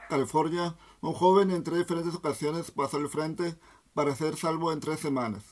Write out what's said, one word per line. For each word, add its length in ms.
California, 680
un 140
joven 360
en 140
tres 140
diferentes 360
ocasiones 560
pasó 280
al 100
frente 500
para 200
ser 220
salvo 360
en 80
tres 200
semanas. 520